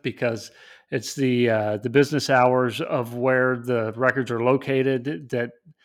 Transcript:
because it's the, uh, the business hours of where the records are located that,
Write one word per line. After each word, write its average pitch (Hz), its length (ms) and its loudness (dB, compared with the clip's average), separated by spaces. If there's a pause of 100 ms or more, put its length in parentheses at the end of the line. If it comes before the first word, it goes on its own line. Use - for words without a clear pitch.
because 113 500 -4 (400)
it's 117 240 -6
the, 123 340 2
uh, 107 280 0
the 120 120 -6
business 139 400 2
hours 127 500 4
of 123 360 -4
where 127 420 2
the 117 380 -2
records 127 360 0
are 117 120 -2
located 135 840 0
that, 120 220 -4 (320)